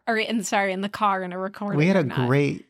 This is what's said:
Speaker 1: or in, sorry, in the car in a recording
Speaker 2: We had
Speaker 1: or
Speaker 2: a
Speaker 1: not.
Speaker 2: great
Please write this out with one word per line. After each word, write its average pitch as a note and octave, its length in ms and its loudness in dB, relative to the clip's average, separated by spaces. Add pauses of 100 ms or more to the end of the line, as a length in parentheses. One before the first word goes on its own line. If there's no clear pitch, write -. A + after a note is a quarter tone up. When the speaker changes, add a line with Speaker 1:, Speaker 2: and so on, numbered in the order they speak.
Speaker 1:
or A#3 100 0
in, A3 280 -2
sorry, G3 280 0
in F#3 80 -4
the G3+ 80 -4
car G3 340 0
in F3+ 100 -6
a F3+ 60 -8
recording G3+ 400 -6
Speaker 2:
We D3+ 100 4
had G3 80 4
Speaker 1:
or F#3 40 6
Speaker 2:
a D#3+ 40 2
Speaker 1:
not. B2+ 240 0
Speaker 2:
great C#3+ 420 2